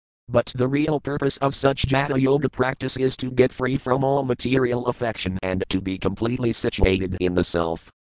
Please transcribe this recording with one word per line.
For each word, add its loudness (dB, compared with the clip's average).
But 0
the 0
real 0
purpose -2
of 0
such 0
Jata 2
Yoga 4
practice 0
is 2
to -4
get 4
free 0
from 0
all 2
material 0
affection -4
and -2
to -2
be -4
completely -2
situated 0
in 0
the 2
self. -2